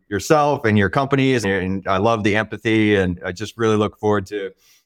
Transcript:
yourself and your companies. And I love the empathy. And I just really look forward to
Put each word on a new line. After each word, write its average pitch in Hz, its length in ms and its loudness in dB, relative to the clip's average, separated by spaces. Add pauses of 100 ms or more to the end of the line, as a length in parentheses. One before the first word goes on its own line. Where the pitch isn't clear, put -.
yourself 143 560 0
and 107 120 4
your 98 120 4
companies. 135 560 0
And 95 420 -2
I 95 100 0
love 107 260 2
the 101 120 2
empathy. 107 600 0
And 90 300 0
I 92 60 -6
just 101 260 -12
really 110 200 0
look 104 220 -2
forward 104 280 -2
to 98 240 -8 (340)